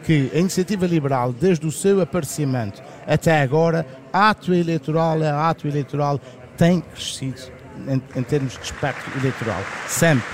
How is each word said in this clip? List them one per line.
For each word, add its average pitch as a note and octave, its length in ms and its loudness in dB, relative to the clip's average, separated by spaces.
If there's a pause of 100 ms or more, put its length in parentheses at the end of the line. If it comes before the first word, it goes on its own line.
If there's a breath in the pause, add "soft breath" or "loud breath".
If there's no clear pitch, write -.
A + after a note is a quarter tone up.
que C#3+ 320 4
a - 20 4
iniciativa F#3 480 0
liberal, C#3 480 0
desde D#3 320 2
o D#3 60 0
seu G3 280 2
aparecimento C#3 800 -2 (280 loud breath)
até D#3 340 4
agora, D#3+ 420 2 (300 loud breath)
ato G3+ 400 2
eleitoral E3 720 2
é D3+ 80 2
ato D#3 360 0
eleitoral, C#3+ 540 -2 (340 loud breath)
tem F3 240 4
crescido - 640 -8 (460)
em, C3+ 320 -2
em - 20 -2
termos C3+ 320 -2
de - 120 -14
espectro - 540 -6
eleitoral. A2+ 400 -2 (280)
Sempre. D3+ 360 4 (100)